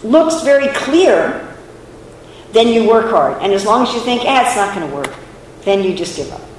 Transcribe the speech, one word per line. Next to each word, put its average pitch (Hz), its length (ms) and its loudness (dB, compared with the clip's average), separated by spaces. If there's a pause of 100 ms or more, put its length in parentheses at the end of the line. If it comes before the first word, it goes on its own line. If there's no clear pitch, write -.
looks 320 380 2
very 277 260 2
clear, 277 720 0 (1080)
then 233 160 4
you 226 200 2
work 226 220 4
hard. 156 320 0
And 196 120 0
as 196 120 -2
long 233 220 2
as - 80 -6
you 233 60 -2
think, 240 220 -2
"Eh, 269 220 2
it's 190 100 0
not 202 200 -2
gonna 151 180 -6
work," 139 220 -8 (500)
then 196 180 2
you 185 100 -2
just 170 220 -8
give 147 160 -8
up. - 100 -14 (180)